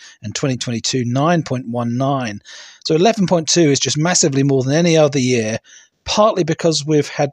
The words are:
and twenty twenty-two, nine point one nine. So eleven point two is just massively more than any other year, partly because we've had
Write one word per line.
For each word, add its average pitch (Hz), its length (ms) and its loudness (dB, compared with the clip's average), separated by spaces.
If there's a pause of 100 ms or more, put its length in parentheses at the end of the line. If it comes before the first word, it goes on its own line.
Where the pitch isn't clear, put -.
(220)
and 104 100 -10
twenty 135 240 -2
twenty-two, 120 480 -4
nine 147 380 0
point 127 260 -6
one 120 280 -4
nine. 127 440 -4 (440)
So 156 100 -2
eleven 190 320 2
point 165 220 0
two 170 200 4
is 139 120 2
just 135 180 -4
massively 151 460 0
more 135 180 2
than 135 120 -2
any 165 220 2
other 147 220 4
year, 117 400 0 (460)
partly 208 400 2
because 156 400 -2
we've 147 240 0
had 147 240 -4